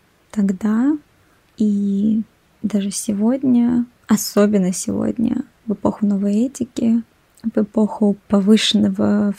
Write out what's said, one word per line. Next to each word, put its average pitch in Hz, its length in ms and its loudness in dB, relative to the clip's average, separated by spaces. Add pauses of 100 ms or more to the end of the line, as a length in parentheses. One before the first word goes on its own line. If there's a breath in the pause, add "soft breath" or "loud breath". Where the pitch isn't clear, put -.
(300)
тогда 214 680 0 (640 soft breath)
и 208 640 0 (400)
даже 196 300 -2
сегодня, 240 960 0 (200)
особенно 208 680 0
сегодня, - 720 -4 (220)
в 214 80 -2
эпоху 202 320 -4
новой 202 400 0
этики, 233 560 -2 (400)
в 226 160 -4
эпоху 208 580 0 (120)
повышенного 208 1120 2